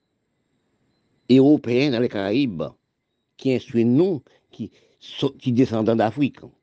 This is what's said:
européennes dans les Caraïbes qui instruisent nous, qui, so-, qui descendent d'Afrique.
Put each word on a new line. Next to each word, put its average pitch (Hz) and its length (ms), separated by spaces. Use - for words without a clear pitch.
européennes 131 600
dans 117 80
les 123 80
Caraïbes 104 560
qui 131 160
instruisent 113 320
nous, 151 360
qui, 107 200
so-, - 400
qui 131 140
descendent 113 440
d'Afrique. 113 440